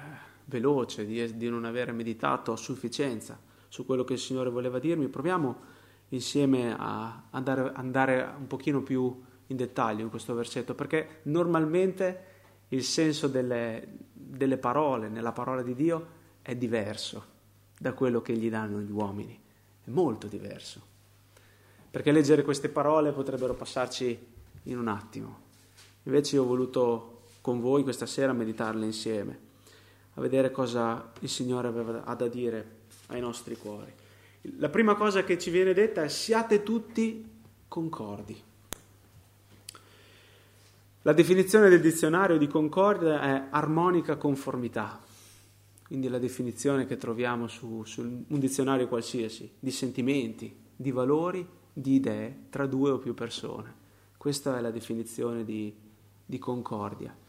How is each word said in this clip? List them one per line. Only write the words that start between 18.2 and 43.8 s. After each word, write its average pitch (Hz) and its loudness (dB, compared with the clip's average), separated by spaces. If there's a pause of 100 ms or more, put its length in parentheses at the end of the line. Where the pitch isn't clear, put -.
che 117 -2
gli 113 0
danno 110 -4
gli 104 -8
uomini, 104 -4 (420)
è - -14
molto 120 0
diverso, 101 -12 (1120)
perché 147 2
leggere 147 8
queste 147 0
parole 151 4
potrebbero 127 -2
passarci 123 -4 (380)
in 127 -8
un 117 -2
attimo. 107 -8 (640)
Invece 143 2
io 135 4
ho 127 2
voluto 123 0 (180)
con 123 -2
voi 131 4
questa 123 -2
sera 135 0
meditarle 110 -2
insieme, 107 -4 (760)
a - -10
vedere 131 2
cosa 117 -2
il - -6
Signore 123 -2
aveva, 113 -4
ha 120 -6
da 120 0
dire 117 -4 (260)
ai 123 -6
nostri 117 -8
cuori. 104 -12 (640)
La 143 0
prima 208 4
cosa 208 2
che 180 2
ci - -6
viene 185 4
detta 202 4
è: 147 0
siate 220 2
tutti 220 -2 (400)
concordi. 107 -8 (2500)
La 151 6
definizione 185 8
del 175 12
dizionario 165 4
di 147 6
concordia 160 4
è 139 0
armonica 160 2